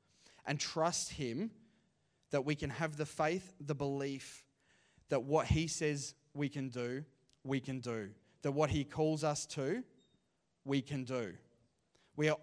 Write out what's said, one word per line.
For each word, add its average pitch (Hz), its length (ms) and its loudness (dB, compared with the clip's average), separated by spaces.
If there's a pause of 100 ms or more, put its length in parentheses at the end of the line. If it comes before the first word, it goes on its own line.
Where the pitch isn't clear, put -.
(460)
and 143 120 0
trust - 540 0
him 143 400 -2 (800)
that 139 120 2
we 147 120 0
can 147 140 -4
have 151 280 -2
the 151 80 -2
faith, 165 560 0
the 147 140 -2
belief, 139 680 -4 (640)
that 131 140 2
what 139 240 4
he 160 200 6
says 151 480 -2 (180)
we 143 160 0
can 135 200 -4
do, 123 340 -4 (400)
we 135 160 0
can 131 200 -4
do. 113 300 -4 (320)
That 143 100 0
what 147 180 4
he 147 140 2
calls 156 400 0
us 147 240 0
to, 160 360 -2 (800)
we 139 160 4
can 135 220 -4
do. 117 300 -2 (800)
We 151 140 4
are 151 140 4